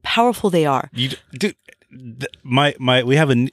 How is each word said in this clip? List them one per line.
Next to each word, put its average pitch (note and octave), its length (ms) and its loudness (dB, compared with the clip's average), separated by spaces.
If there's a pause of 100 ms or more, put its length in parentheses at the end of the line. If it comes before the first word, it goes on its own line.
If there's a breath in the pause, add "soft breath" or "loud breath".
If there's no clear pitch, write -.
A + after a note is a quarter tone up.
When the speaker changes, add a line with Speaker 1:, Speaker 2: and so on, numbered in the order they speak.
Speaker 1:
powerful A#3 460 0
they E3 160 2
are." C3+ 280 -2
Speaker 2:
You B2+ 160 -4
d-, C3+ 80 -10 (200)
dude, G3+ 180 -4 (640)
th-, C#3 120 -10 (120)
my, C#3 360 0
my, B2+ 220 2
we B2+ 140 2
have D3+ 140 2
a - 20 2
n-, B2 220 2